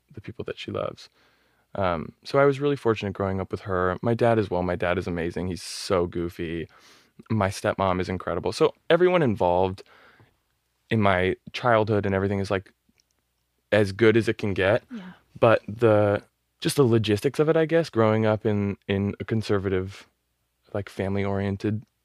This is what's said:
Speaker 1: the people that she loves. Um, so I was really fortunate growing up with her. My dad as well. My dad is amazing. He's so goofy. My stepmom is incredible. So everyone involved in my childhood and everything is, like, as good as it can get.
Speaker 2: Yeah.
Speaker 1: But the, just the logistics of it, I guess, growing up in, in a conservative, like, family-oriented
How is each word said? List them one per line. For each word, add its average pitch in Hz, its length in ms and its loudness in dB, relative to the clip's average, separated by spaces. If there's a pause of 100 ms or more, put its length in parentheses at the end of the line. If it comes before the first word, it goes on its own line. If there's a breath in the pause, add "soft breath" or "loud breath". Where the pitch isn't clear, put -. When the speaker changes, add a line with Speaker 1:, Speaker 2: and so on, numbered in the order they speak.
(120)
Speaker 1:
the 113 80 -18
people - 240 -14
that - 140 -10
she - 120 -12
loves. - 380 -10 (640)
Um, 87 380 -4 (120)
so - 140 -2
I 139 60 4
was 139 160 0
really 143 160 -2
fortunate 107 360 -2
growing 95 280 -4
up 92 100 -8
with 101 120 -8
her. 92 400 -2
My 117 120 0
dad 117 240 2
as 101 120 -2
well. 90 120 -2
My 90 140 -2
dad 90 220 -2
is 87 80 -4
amazing. 87 420 -4
He's 87 140 -8
so - 440 -2
goofy. 85 640 -8 (640 soft breath)
My 104 180 0
stepmom 95 520 -2
is 90 80 -4
incredible. 90 440 -4
So - 220 0 (140)
everyone 175 340 4
involved 95 600 2 (1080 soft breath)
in 113 100 2
my 92 360 2 (160)
childhood 110 540 2
and 98 80 0
everything 98 240 0
is, 95 120 -4
like, 95 220 -4 (1000)
as 104 200 4
good 110 240 6
as 110 120 2
it 110 100 -2
can 101 160 -4
get. 95 360 2
Speaker 2:
Yeah. 226 120 -12 (360 loud breath)
Speaker 1:
But 113 300 4
the, 104 540 2 (380)
just - 160 -4
the 143 80 6
logistics 113 540 2
of 151 100 2
it, 160 80 2
I 160 100 2
guess, 160 240 0
growing 110 360 2
up 107 200 0
in, 101 300 0 (120)
in 101 320 -2
a 101 40 -10
conservative, 98 800 -2 (640)
like, 101 160 -6
family-oriented 98 920 -4 (220)